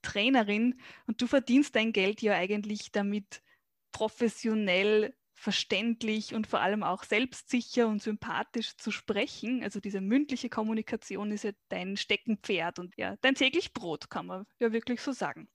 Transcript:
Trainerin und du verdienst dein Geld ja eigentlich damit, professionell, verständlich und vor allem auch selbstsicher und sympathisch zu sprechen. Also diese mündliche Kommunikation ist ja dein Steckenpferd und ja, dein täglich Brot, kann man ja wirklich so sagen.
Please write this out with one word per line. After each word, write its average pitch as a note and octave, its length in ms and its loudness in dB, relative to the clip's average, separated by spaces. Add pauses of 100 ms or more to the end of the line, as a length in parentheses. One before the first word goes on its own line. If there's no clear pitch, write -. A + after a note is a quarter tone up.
Trainerin A3 800 2 (260)
und - 160 -4
du B3 60 2
verdienst C4 480 4
dein A3+ 160 4
Geld G#3 300 0
ja G#3 120 4
eigentlich G#3 580 -2
damit, G3+ 520 -2 (480)
professionell, G#3+ 1200 2 (180)
verständlich G#3+ 1000 -2
und A3 140 -2
vor - 140 0
allem G3 220 0
auch F3+ 200 -2
selbstsicher A#3+ 840 0
und G#3 140 -2
sympathisch - 760 -4
zu - 140 -6
sprechen. A3 720 -2
Also G3+ 160 -6
diese G3 220 -4
mündliche B3 480 2
Kommunikation A3 840 -4
ist G#3 120 -4
ja G#3 80 -2 (180)
dein F#3+ 260 -6
Steckenpferd G3+ 840 -2
und F3+ 180 -12
ja, G3 240 -4
dein C4 140 4
täglich C4+ 380 0
Brot, F3 360 -8
kann F3+ 160 -6
man F#3 200 -10 (140)
ja A3+ 140 2
wirklich A#3 280 -2
so C#4 120 -4
sagen. D#3+ 420 -6